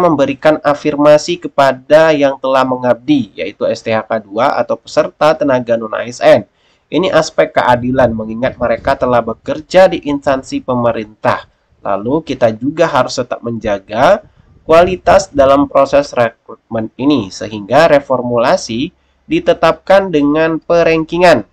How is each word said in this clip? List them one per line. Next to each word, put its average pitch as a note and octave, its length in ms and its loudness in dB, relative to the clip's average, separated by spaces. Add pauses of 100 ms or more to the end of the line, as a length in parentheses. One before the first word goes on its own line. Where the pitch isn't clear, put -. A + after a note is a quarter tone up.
memberikan D3+ 560 0
afirmasi D3+ 800 2
kepada C#3+ 720 2
yang C#3+ 320 2
telah C3 240 2
mengabdi, B2 720 -2
yaitu F#2+ 240 -10
S G2+ 240 -4
T A2+ 80 -2
H A2 80 -2
K A2+ 240 -4
dua A2 320 -2
atau - 160 -2
peserta D3+ 640 -2
tenaga B2+ 400 0
non-A G#2+ 240 -8
S A#2+ 160 -14
N. D3+ 240 4 (480)
Ini F3+ 240 -2
aspek - 400 -2
keadilan, B2 560 0
mengingat A2+ 480 -8
mereka A#2+ 400 -2
telah B2 240 0
bekerja D3 640 0
di F3 200 -2
instansi C#3 560 -4
pemerintah. A2+ 840 -4 (360)
Lalu, A2 440 -4
kita A#2+ 280 -2
juga D#3 360 -2
harus - 240 -2
tetap A#2+ 320 -6
menjaga A2+ 800 -2 (400)
kualitas F3+ 640 2
dalam C#3 400 2
proses C#3 400 0
rekrutmen A2+ 880 -6
ini, B2 320 -2
sehingga G#2+ 560 -2
reformulasi B2+ 1040 -2 (400)
ditetapkan E3+ 800 0
dengan D#3 480 0
perengkingan E3 960 2